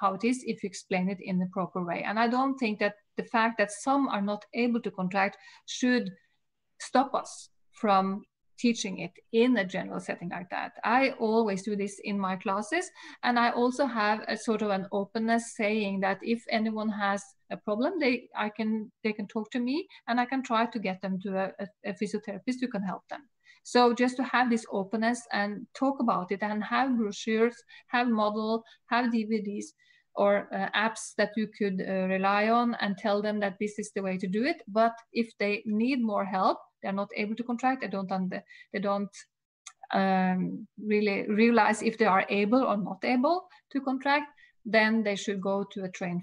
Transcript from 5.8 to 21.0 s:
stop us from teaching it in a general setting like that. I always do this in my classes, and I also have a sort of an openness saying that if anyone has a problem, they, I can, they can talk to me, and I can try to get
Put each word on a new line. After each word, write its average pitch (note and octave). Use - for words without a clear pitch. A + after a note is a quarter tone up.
stop -
us -
from G3
teaching A3+
it E3+
in A#3
a G3
general F#3
setting -
like F3+
that. -
I C4
always A3
do G#3
this G3+
in G3+
my F#3+
classes, G#3+
and A#3+
I A#3
also B3+
have A3
a A3
sort G#3+
of G#3
an F#3+
openness A3+
saying G#3
that G3
if A3+
anyone A3
has G3+
a -
problem, C4
they, B3+
I G#3+
can, A3
they G#3+
can G#3
talk G#3+
to B3
me, C4+
and A#3+
I A#3+
can C4
try A#3
to A#3
get F#3